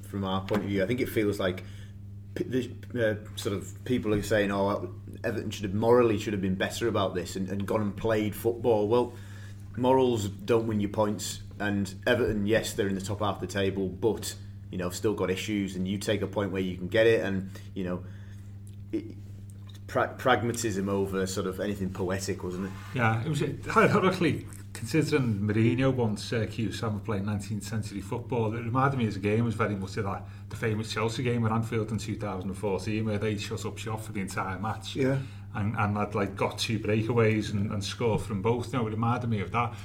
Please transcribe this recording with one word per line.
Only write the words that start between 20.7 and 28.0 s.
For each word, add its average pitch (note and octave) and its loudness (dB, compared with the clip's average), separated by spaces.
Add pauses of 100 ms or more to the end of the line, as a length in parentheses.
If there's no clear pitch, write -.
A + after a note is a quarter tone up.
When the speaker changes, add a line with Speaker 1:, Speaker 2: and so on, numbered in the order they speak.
Speaker 1:
over F#2+ 2
sort F#2+ -2
of F#2 -4
anything G2 -2
poetic, F#2+ -2
wasn't F2+ -4
it? F#2+ -6 (220)
Speaker 2:
Yeah, A#2 2
it - -4
was, D3+ 0
it, - -4 (100)
luckily, F#3 4 (300)
considering B2 2
Mourinho A#2 4
once, A2+ 0
uh, A#2 2
accused G2+ -2
Sam A2 -2
of G2 -6
playing G2+ -2
nineteenth G#2 -2
century G2+ -4